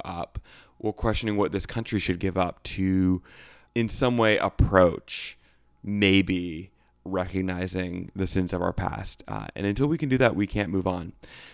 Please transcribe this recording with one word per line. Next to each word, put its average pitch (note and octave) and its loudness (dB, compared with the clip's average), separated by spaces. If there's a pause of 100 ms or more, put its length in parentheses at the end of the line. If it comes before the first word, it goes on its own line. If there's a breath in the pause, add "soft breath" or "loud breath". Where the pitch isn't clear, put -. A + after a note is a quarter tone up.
up, - -8 (400 soft breath)
or G#2+ -2
questioning G#2+ -2
what G2+ 2
this F#2+ -4
country A2+ -4
should F2 -2
give F#2 -2
up F2+ -2
to, F#2+ 2 (520 loud breath)
in A#2 0
some B2 0
way, A2 6
approach - 2 (440)
maybe F#2+ 2 (340)
recognizing F#2 -4
the F#2+ 0
sins F#2 0
of F2+ -2
our F2 0
past. - -6
Uh, G#1 -8
and G2 -4
until G#2 2
we E3 0
can D3 -4
do C3 4
that, A#2+ 4
we G2 2
can't G2+ -2
move F#2+ 0
on. F2+ -4 (400 loud breath)